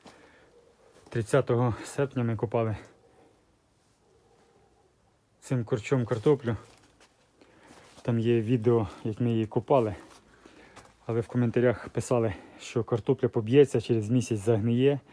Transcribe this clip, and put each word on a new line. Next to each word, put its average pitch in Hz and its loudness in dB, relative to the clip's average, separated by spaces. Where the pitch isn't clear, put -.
Тридцятого 120 0
серпня 135 -4
ми 117 -2
копали 113 -2
цим 123 -4
корчом 123 -2
картоплю. 120 0
Там 117 0
є 117 2
відео, 117 2
як 113 -6
ми 120 0
її 110 0
копали. 113 0
Але 117 -2
в - -8
коментарях 120 0
писали, 113 -2
що - -6
картопля 123 -2
поб'ється, 123 4
через 110 -2
місяць 117 0
загниє 117 2